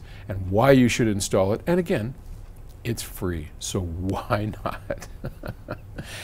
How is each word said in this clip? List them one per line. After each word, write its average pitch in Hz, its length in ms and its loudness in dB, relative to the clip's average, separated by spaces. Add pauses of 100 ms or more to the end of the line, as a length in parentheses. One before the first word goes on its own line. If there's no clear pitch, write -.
(280)
and 95 220 -4
why 117 220 8
you 127 160 10
should 113 200 4
install 98 460 4
it. 113 140 -2
And 175 120 4
again, 135 360 0 (680)
it's 117 200 -2
free, 85 460 -4 (100)
so - 200 -4
<laughs> - 20 0
why 92 720 -2 (140)
not? - 420 -6 (140)
<laughs> - 580 -10 (440)